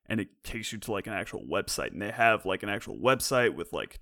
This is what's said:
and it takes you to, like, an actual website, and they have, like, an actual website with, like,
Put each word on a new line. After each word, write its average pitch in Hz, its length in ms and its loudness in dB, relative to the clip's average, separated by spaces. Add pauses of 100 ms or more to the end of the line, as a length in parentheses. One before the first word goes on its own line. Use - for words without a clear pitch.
and 110 160 0
it - 220 -8
takes - 280 -6
you 113 80 -6
to, 113 140 -6
like, 98 120 -2
an 110 80 -6
actual - 300 -4
website, 76 480 -2
and 90 100 -6
they 104 100 -4
have, 113 340 4
like, 92 180 0
an 104 60 -2
actual 104 280 -4
website 123 580 4
with, 82 180 -8
like, - 280 -6